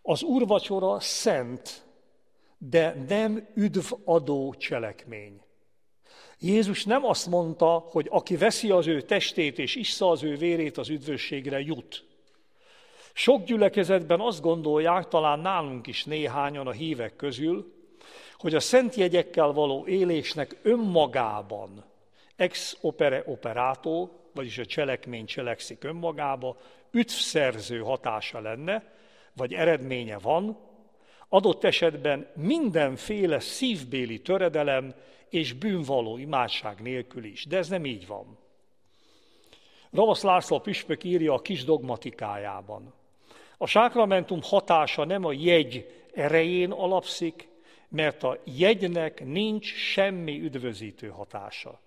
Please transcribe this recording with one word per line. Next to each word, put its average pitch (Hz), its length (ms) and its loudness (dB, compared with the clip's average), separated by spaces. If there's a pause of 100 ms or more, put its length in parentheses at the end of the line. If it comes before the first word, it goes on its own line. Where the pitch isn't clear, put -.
Az 170 220 0
úrvacsora 202 760 2
szent, - 880 -4 (720)
de 151 500 0
nem 214 460 0
üdvadó 165 1000 0
cselekmény. 104 880 -8 (1000)
Jézus 202 460 2
nem 254 200 2
azt 202 220 0
mondta, 170 500 4
hogy 165 320 -2
aki 170 280 0
veszi 202 340 2
az 175 160 6
ő 151 140 0
testét 160 580 0
és 127 160 -2
issza 202 340 0
az 151 140 2
ő 147 120 -2
vérét, 165 420 0
az 127 120 -6
üdvösségre 139 680 -4
jut. 143 460 -8 (1080)
Sok 247 300 4
gyülekezetben 185 760 4
azt 208 220 -2
gondolják, 165 680 2
talán 151 320 4
nálunk 156 480 -4
is - 160 -8
néhányan 143 640 -4
a 127 40 -4
hívek 120 440 -6
közül, 147 580 -4 (640)
hogy 160 180 -2
a 147 40 4
szent 247 360 2
jegyekkel 170 560 4
való 143 360 0
élésnek 170 760 -2
önmagában 113 1200 0 (540)
Ex - 420 -4
opere 147 440 0
operato, 131 840 -4 (240)
vagyis 120 240 -10
a 120 80 -6
cselekmény 127 600 -4
cselekszik 117 580 -8
önmagába, 147 760 -6 (340)
üdvszerző 123 880 0
hatása 113 600 -4
lenne, 143 540 -6 (400)
vagy 127 200 -6
eredménye 131 640 0
van, 170 400 0 (720)
adott 196 340 4
esetben 151 720 0
mindenféle 170 1040 0
szívbéli 127 840 -4
töredelem 147 720 0 (360)
és 147 240 -2
bűnvalló 135 640 -2
imádság 120 640 -4
nélkül 123 420 -8
is. 104 220 -14
De 160 120 -2
ez 170 120 -2
nem 180 160 -4
így 101 220 -8
van. 104 300 -14 (1500)
Ravasz 214 320 4
László 180 360 4
püspök - 440 -4
írja 165 300 2
a - 80 0
kis 156 220 -6
dogmatikájában: 104 1300 -4 (640)
„A 185 80 -2
sákramentum 208 760 4
hatása 160 640 2
nem 185 200 -2
a 147 80 0
jegy 147 800 2
erején 165 580 2
alapszik, 180 760 -4 (420)
mert 151 340 0
a 127 200 0
jegynek 170 840 0
nincs 214 400 -2
semmi 175 760 -2
üdvözítő 117 640 -8
hatása.” 101 800 -14